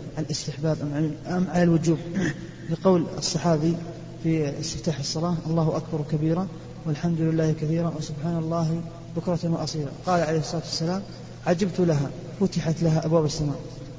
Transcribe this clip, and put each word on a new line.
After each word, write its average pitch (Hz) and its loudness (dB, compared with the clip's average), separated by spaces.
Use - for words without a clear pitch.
على 156 -4
الاستحباب 151 -2
أم 147 -2
على، 156 -2
أم 185 2
على 175 4
الوجوب؟ 165 4
<clears throat> - -4
لقول 175 4
الصحابي 160 2
في 151 0
استفتاح - -4
الصلاة: 165 0
"الله 160 4
أكبر 151 -2
كبيرا 160 2
والحمد 160 0
لله 160 4
كثيرا 165 2
وسبحان 156 -4
الله 165 0
بكرة 170 0
وأصيلا". 156 -2
قال 175 4
عليه 156 2
الصلاة 156 -2
والسلام: 180 -2
"عجبت 175 2
لها، 147 4
فتحت 165 2
لها 156 4
أبواب 160 4
السماء". 143 -2